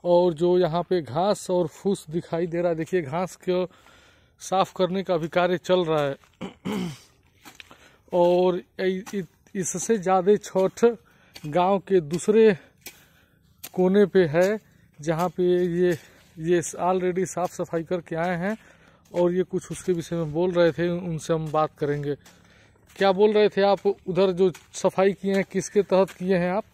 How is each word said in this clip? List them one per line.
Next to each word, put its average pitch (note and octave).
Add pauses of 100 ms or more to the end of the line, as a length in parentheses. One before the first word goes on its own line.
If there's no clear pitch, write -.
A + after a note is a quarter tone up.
और F3
जो F3
यहाँ F3
पे F#3
घास E3+
और F3+
फूस -
दिखाई E3+
दे E3+
रहा F3
है, E3+
देखिए D#3+
घास D#3+ (140)
को F3+ (760)
साफ़ F#3
करने F#3
का F3
भी D#3+
कार्य F3+
चल F#3
रहा D#3
है। C#3 (520)
<clears throat> F#3 (1200)
और F3+ (180)
इ-, F#3+ (100)
इ-, G3 (320)
इससे G3
ज़्यादा F#3
छठ F#3+ (600)
गांव F3+
के F#3+
दूसरे G3+ (1200)
कोने F#3+
पे F#3
है, F3+ (400)
जहाँ D#3+
पे F3+
ये, F3+ (460)
ये E3
already F3+
साफ़ F3
सफाई E3
करके E3+
आए E3+
हैं G3 (540)
और F3
ये F3+
कुछ -
उसके F3+
विषय E3
में E3
बोल F3+
रहे E3+
थे, F3
उनसे E3+
हम D#3+
बात D#3
करेंगे। C#3+ (800)
क्या G3
बोल G#3
रहे G#3
थे G3
आप G3
उधर F#3+
जो F3+ (220)
सफाई F#3+
किए G3
हैं, G3
किसके -
तहत F#3
किए F3+
हैं F3+
आप G3+ (100)